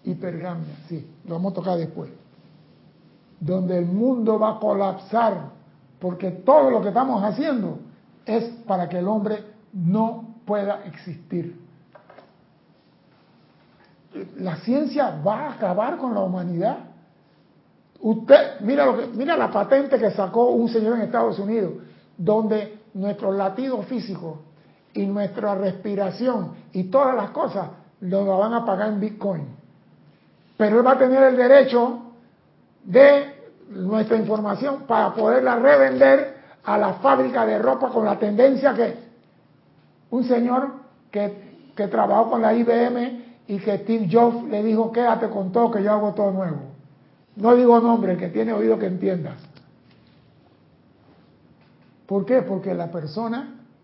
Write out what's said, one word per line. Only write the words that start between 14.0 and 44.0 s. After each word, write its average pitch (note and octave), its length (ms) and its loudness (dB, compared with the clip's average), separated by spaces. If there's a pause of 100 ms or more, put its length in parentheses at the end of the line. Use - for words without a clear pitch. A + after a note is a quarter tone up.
La F#3 200 -8
ciencia B3+ 680 -2
va G#3+ 160 -2
a D4 120 -8
acabar G#3+ 440 -4
con C4 180 -6
la G3+ 60 -2
humanidad. F3+ 560 -4 (1200)
Usted, - 600 4
mira C4+ 240 2
lo A#3+ 120 2
que, A#3+ 100 -6
mira C4 300 -4
la A3 140 -2
patente C4+ 480 2
que G#3 120 2
sacó G#3+ 380 0
un A#3 200 2
señor A3+ 260 0
en A3+ 60 -2
Estados A3+ 360 -2
Unidos, G3+ 360 -4 (440)
donde G#3+ 600 -2 (140)
nuestro G3+ 380 -4
latido G3+ 520 -4
físico F3 580 -10 (520)
y G3 120 -4
nuestra G3+ 500 -4
respiración G3 1000 -4 (200)
y F#3 120 -4
todas C4 300 2
las G#3 140 -4
cosas G3 400 -6 (300)
lo G3 260 -2 (120)
van G#3+ 160 0
a A#3 120 -2
pagar G#3 240 -2
en G#3 100 -2
Bitcoin. F#3+ 600 -6 (1000)
Pero G#3+ 220 4
él B3 60 4
va C4 80 6
a C4 40 4
tener C4 260 6
el B3+ 140 6
derecho B3 600 6 (840)
de C#4 500 6 (360)
nuestra G#3+ 480 -2
información G#3+ 680 -4
para A3 260 0
poderla A#3+ 440 2
revender C4+ 800 6 (280)
a G#3 120 0
la G3+ 180 0
fábrica C4 500 2
de G#3+ 140 0
ropa B3+ 300 0
con A3+ 140 0
la G3+ 160 0
tendencia B3 540 4
que G#3+ 220 -2 (1120)
un A#3+ 160 -2
señor B3 480 0 (380)
que, - 680 -8
que G3+ 100 -2
trabajó A3+ 440 2
con A#3 100 0
la A3 120 4
I A#3 100 2
B A#3 240 4
M B3 340 -4 (260)
y G3+ 120 -6
que G3+ 200 -2
Steve A3 320 -2